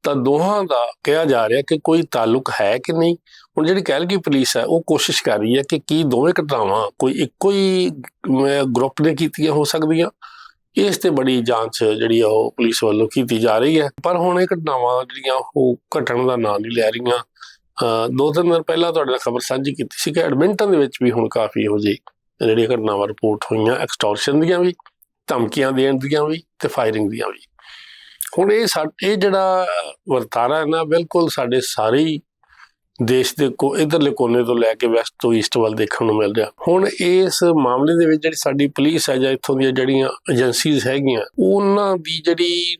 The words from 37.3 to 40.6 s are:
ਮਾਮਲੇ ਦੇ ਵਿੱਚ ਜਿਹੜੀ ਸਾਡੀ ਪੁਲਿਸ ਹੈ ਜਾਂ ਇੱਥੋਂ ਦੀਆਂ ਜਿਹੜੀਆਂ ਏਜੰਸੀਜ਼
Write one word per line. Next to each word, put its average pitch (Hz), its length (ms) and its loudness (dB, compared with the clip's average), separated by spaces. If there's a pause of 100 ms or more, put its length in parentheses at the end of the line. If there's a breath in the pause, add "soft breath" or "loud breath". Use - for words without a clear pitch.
ਮਾਮਲੇ 147 560 2
ਦੇ 170 60 6
ਵਿੱਚ 156 160 2
ਜਿਹੜੀ 160 140 -2
ਸਾਡੀ 143 320 0
ਪੁਲਿਸ 151 420 0
ਹੈ 131 80 0
ਜਾਂ 131 140 2
ਇੱਥੋਂ 135 260 -2
ਦੀਆਂ 131 140 2
ਜਿਹੜੀਆਂ 131 600 0
ਏਜੰਸੀਜ਼ 123 540 0